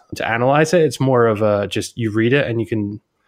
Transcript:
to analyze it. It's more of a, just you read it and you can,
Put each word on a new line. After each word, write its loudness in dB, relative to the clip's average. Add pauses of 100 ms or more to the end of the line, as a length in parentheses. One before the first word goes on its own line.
(140)
to -6
analyze 2
it. 4
It's -2
more 4
of 0
a, 2
just -6
you -2
read 2
it 2
and -4
you -4
can, -6 (280)